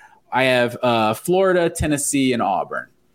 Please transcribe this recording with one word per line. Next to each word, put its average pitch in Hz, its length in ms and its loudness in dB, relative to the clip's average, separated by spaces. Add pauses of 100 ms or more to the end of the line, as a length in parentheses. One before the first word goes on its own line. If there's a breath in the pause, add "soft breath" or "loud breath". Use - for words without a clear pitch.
(320 loud breath)
I 127 120 0
have, 123 380 2
uh, 113 320 2
Florida, 180 560 0
Tennessee, 143 640 0
and 113 80 -2
Auburn. 78 460 -4 (280)